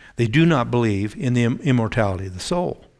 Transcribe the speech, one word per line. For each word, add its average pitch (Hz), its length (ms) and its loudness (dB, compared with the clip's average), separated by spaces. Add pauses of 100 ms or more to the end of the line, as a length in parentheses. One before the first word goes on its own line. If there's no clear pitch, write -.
(160)
They 120 100 2
do 139 180 4
not 135 260 2
believe 107 460 0
in 131 180 -2
the 120 100 2
im-, 120 160 0
immortality 110 680 0
of 92 80 -10
the 90 60 -12
soul. - 440 -4 (160)